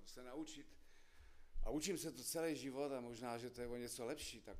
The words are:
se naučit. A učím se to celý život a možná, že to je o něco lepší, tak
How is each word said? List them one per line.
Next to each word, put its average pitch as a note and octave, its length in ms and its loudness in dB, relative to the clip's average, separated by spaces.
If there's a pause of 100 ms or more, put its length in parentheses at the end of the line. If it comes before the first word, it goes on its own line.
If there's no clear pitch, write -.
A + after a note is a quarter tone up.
se - 180 -10
naučit. C#3+ 540 -6 (880)
A A2 60 8
učím D#3 280 4
se D#3 140 0
to B2 120 -6
celý E3 320 4
život C3+ 360 2
a C3 100 2
možná, A#2+ 360 0
že A#2+ 120 -2
to A#2+ 120 -6
je A#2+ 60 0
o A#2+ 100 0
něco A#2+ 280 -2
lepší, B2 360 -2
tak F#2+ 180 -8